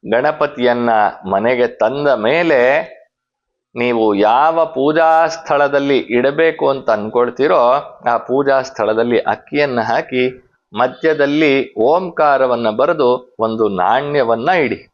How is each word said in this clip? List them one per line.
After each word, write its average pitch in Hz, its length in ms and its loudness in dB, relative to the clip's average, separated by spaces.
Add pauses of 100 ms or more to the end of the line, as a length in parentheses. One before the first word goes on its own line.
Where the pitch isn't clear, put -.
(120)
ಗಣಪತಿಯನ್ನ 123 760 0 (420)
ಮನೆಗೆ 120 360 0
ತಂದ 135 400 -2
ಮೇಲೆ 139 920 0 (720)
ನೀವು 117 400 0
ಯಾವ 139 500 2
ಪೂಜಾ 160 640 2
ಸ್ಥಳದಲ್ಲಿ 143 720 0
ಇಡಬೇಕು 143 720 0
ಅಂತ 131 200 -4
ಅನ್ಕೊಳ್ತೀರೋ 120 680 0 (500)
ಆ 117 80 0
ಪೂಜಾ 135 440 0
ಸ್ಥಳದಲ್ಲಿ 117 580 -2
ಅಕ್ಕಿಯನ್ನ 131 640 -4
ಹಾಕಿ 127 720 -4 (200)
ಮಧ್ಯದಲ್ಲಿ 143 1040 0
ಓಂಕಾರವನ್ನ 131 920 0
ಬರೆದು 127 720 -2
ಒಂದು 113 300 0
ನಾಣ್ಯವನ್ನ 117 800 -2
ಇಡಿ. 143 440 -2